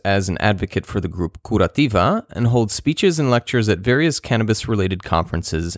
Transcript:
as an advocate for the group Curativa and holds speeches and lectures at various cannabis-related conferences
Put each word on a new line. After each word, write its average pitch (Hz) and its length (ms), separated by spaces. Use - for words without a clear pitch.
as 98 240
an 90 120
advocate 95 460
for - 140
the 90 80
group 85 340
Curativa 110 920
and 120 160
holds 117 260
speeches 170 440
and 139 140
lectures 117 380
at 87 100
various 135 400
cannabis-related 107 840
conferences 82 760